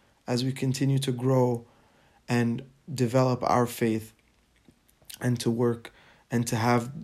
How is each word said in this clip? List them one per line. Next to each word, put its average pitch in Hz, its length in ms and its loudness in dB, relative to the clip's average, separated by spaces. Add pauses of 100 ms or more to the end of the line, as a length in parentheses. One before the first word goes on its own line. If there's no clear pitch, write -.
(260)
as 123 180 -2
we 131 80 0
continue 135 460 0
to 135 140 0
grow 123 520 2 (640)
and 117 340 0 (300)
develop 127 500 2
our 120 240 2
faith 113 460 -2 (1080)
and 120 200 0
to 120 100 0
work 117 420 -2 (380)
and 120 160 0
to 123 100 -2
have 120 340 0 (140)